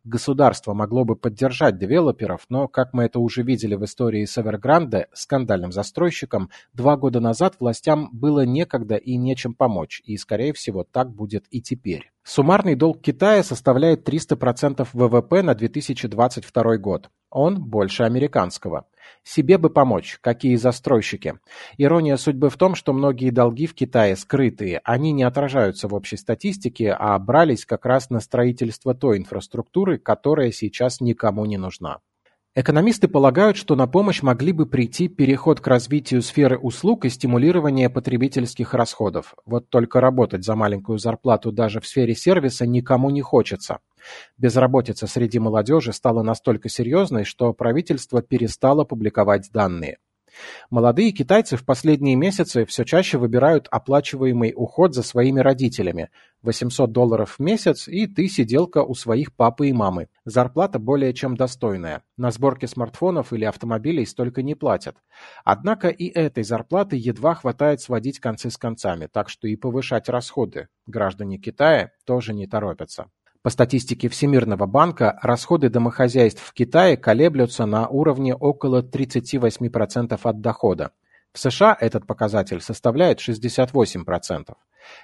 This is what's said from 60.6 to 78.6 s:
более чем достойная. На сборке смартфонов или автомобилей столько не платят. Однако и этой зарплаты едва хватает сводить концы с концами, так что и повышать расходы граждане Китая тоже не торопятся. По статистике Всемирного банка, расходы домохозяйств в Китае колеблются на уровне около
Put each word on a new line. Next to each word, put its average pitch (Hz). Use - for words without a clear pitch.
более 131
чем 131
достойная. 110
На 123
сборке 127
смартфонов 131
или 110
автомобилей 117
столько 123
не 143
платят. 120
Однако 185
и 175
этой 151
зарплаты 143
едва 123
хватает 143
сводить 123
концы 120
с -
концами, 92
так 107
что -
и 107
повышать 123
расходы 120
граждане 98
Китая 139
тоже 113
не 101
торопятся. 104
По 117
статистике 123
Всемирного 113
банка, 131
расходы 127
домохозяйств 117
в -
Китае 156
колеблются 127
на 107
уровне 135
около 143